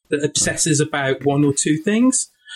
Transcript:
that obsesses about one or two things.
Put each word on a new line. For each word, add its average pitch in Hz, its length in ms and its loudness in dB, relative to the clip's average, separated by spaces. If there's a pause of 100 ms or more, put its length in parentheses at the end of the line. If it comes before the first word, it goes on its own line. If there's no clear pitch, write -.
(100)
that 147 120 -2
obsesses 151 580 0
about 139 440 -2
one 143 220 2
or 139 80 2
two 151 240 0
things. 226 520 0 (260)